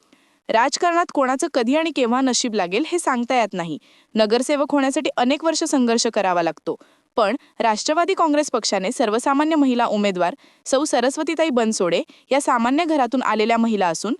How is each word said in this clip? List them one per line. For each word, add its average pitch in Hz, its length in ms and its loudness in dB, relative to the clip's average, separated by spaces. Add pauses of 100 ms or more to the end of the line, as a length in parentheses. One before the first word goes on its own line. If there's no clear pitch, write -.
(500)
राजकारणात 339 640 2
कोणाचं 269 400 0
कधी 254 220 0
आणि 330 200 -2
केव्हा 254 260 0
नशीब 247 320 0
लागेल 196 340 -2
हे 349 120 -2
सांगता 254 400 0
येत 226 140 -2
नाही. 165 240 -6 (380)
नगरसेवक 247 560 0
होण्यासाठी 277 460 0
अनेक 254 260 0
वर्ष 320 200 0
संघर्ष 240 500 2
करावा 185 300 0
लागतो, 165 320 -4 (400)
पण 214 200 2 (240)
राष्ट्रवादी 311 540 0
काँग्रेस 302 380 2
पक्षाने 208 400 -2
सर्वसामान्य 277 640 0
महिला 247 300 2
उमेदवार 202 500 0 (300)
सौ 277 200 0
सरस्वतीताई 311 640 0
बनसोडे 220 520 0 (300)
या 277 100 2
सामान्य 262 440 0
घरातून 269 380 0
आलेल्या 220 340 0
महिला 220 300 0
असून 196 320 -4